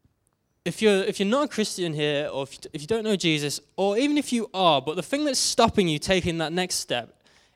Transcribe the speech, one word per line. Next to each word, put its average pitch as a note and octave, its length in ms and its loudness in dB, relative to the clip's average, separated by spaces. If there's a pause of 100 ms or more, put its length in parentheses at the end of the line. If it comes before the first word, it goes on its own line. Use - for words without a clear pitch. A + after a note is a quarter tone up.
(640)
if F3 160 -4
you're, G3+ 220 4
if - 160 -4
you're G3 80 2
not C4+ 180 2
a - 20 -8
Christian F#3 460 -4
here, D3 380 -2
or C3+ 120 -6
if C3 100 -12
you, - 200 -18
if D3+ 80 -10
you D3+ 60 -14
don't A3 160 -2
know G#3+ 120 0
Jesus, D3+ 440 0 (160)
or G3+ 220 0
even C#4+ 200 2
if - 140 -2
you A#3 220 -2
are, E3+ 280 4
but D3+ 140 -6
the F3 80 -4
thing D4 220 -2
that's C4 140 0
stopping G#3+ 480 4
you D3+ 120 0
taking F3 380 0
that D#3+ 160 -4
next F3+ 220 -2
step - 460 -4 (340)